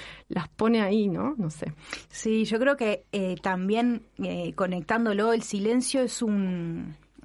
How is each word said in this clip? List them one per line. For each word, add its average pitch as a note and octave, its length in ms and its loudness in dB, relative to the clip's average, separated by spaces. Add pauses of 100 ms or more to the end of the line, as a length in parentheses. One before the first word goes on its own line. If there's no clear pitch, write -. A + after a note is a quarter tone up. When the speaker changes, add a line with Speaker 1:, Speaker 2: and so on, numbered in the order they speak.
(280)
Speaker 1:
las D#3+ 200 -4
pone A3+ 340 2
ahí, G3+ 260 2
¿no? G3 280 -2
No F3+ 140 -2
sé. - 220 -8 (360)
Speaker 2:
Sí, A3 360 0
yo A3 140 0
creo C#4 180 4
que, G#3+ 360 -2
eh, F#3 300 -2
también, A3 640 0 (160)
eh, F3 320 -4
conectándolo, G#3 760 2
el A3+ 100 2
silencio A#3 600 0
es A#3+ 200 -2
un... F3+ 760 -2 (280)